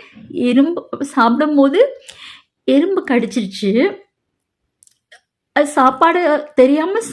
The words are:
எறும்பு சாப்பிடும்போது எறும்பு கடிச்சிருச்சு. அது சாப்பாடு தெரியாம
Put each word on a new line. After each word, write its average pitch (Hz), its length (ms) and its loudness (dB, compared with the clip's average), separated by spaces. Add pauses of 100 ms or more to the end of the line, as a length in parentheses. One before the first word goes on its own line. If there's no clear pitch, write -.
(300)
எறும்பு 277 600 -2 (100)
சாப்பிடும்போது 285 880 0 (760)
எறும்பு 359 440 0
கடிச்சிருச்சு. 233 920 -2 (1500)
அது 294 160 0
சாப்பாடு 294 880 0
தெரியாம 311 440 2 (140)